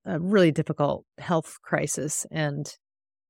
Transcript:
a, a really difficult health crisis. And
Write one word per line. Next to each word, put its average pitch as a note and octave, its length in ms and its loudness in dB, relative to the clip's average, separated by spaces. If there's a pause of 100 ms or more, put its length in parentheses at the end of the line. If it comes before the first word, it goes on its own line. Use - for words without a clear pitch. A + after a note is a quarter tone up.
a, F3 120 -4
a - 20 -2
really F#3 320 6
difficult C#3+ 540 0 (140)
health E3 440 -2
crisis. D3 680 -4
And D3+ 360 -2 (640)